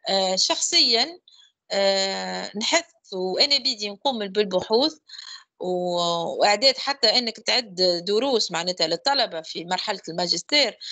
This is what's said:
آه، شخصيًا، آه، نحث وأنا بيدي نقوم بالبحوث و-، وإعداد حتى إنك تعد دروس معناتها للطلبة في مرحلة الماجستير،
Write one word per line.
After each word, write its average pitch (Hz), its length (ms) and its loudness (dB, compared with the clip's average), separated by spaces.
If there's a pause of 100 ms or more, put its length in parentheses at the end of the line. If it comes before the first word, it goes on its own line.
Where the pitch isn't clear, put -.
آه، 190 280 2
شخصيًا، 311 840 2 (500)
آه، 190 840 0
نحث 302 280 2 (280)
وأنا 185 460 0
بيدي 226 320 -6
نقوم 214 380 -4
بالبحوث 208 680 2 (640)
و-، 175 800 -2
وإعداد 208 380 4
حتى 262 400 0
إنك 226 220 -4
تعد 214 340 -2 (320)
دروس 214 440 2
معناتها 170 360 -2
للطلبة 180 560 0
في 165 220 -10
مرحلة 185 440 -4
الماجستير، 180 680 0 (140)